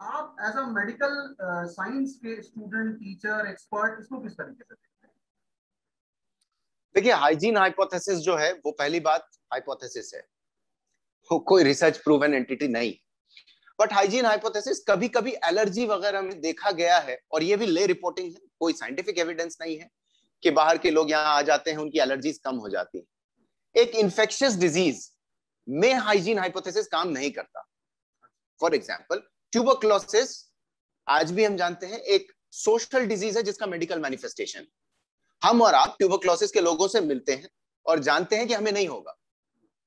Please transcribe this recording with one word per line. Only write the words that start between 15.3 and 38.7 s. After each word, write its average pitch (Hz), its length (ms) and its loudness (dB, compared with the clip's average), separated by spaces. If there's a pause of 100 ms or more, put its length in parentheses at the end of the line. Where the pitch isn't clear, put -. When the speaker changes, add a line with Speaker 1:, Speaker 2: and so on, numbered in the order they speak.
Speaker 2:
एलर्जी 202 400 0
वगैरह 196 360 -2
में 190 200 -8
देखा 165 300 -2
गया 170 260 2
है 135 220 -2 (120)
और 160 120 0
ये 202 140 2
भी 226 80 0
lay 180 200 2
reporting 180 420 -2
है, 170 120 -16 (200)
कोई 165 140 0
scientific 170 460 -6
evidence 165 420 -4
नहीं 165 160 -8
है 165 120 -20 (520)
कि - 100 4
बाहर 156 260 6
के 170 140 2
लोग 156 200 2
यहाँ 151 140 0
आ 147 160 4
जाते 147 300 2
हैं, 151 60 -6
उनकी 151 220 -4
allergies 135 380 -2
कम 131 180 -6
हो 107 140 -8
जाती 92 280 -6
हैं। - 80 -14 (720)
एक 233 200 4
infectious 220 600 2
disease 170 580 0 (560)
में 185 240 2
hygiene 208 460 2
hypothesis 185 480 -4
काम 170 200 -2
नहीं 139 240 -4
करता। - 340 -14 (1000)
For 165 100 2
example, 131 460 -4 (360)
tuberculosis 226 720 2 (800)
आज 156 240 2
भी 214 140 2
हम 202 120 0
जानते 175 280 -4
हैं 208 140 -12
एक 196 320 0 (200)
social 233 560 0
disease 208 300 -4
है 233 60 -2
जिसका 196 220 -6
medical 170 340 -6
manifestation। 117 640 -8 (800)
हम 233 180 6
और 202 120 8
आप 139 240 4
ट्यूबरक्लोसिस 185 540 2
के 208 100 2
लोगों 170 260 2
से 208 140 2
मिलते 143 300 -2
हैं 139 180 -6 (360)
और 160 140 2
जानते 151 360 0
हैं 226 120 -2
कि 233 60 -2
हमें 214 180 -2